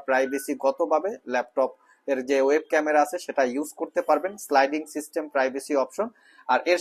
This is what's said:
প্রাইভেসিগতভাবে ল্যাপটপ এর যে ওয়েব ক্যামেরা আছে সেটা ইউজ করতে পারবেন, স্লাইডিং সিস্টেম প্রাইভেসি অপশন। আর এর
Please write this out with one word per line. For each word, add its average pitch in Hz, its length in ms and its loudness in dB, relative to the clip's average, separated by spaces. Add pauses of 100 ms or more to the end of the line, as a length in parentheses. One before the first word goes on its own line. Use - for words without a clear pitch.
প্রাইভেসিগতভাবে 139 1000 0 (220)
ল্যাপটপ 127 380 0 (400)
এর 131 80 0 (100)
যে 139 180 2
ওয়েব 151 260 2
ক্যামেরা 151 320 4
আছে 147 200 -6
সেটা 139 180 0 (120)
ইউজ 151 160 -4 (100)
করতে 160 280 -4
পারবেন, 156 240 2 (140)
স্লাইডিং 143 360 2 (120)
সিস্টেম 151 300 -6 (100)
প্রাইভেসি 135 400 -2 (100)
অপশন। 208 240 -6 (440)
আর 127 80 4 (120)
এর 175 80 2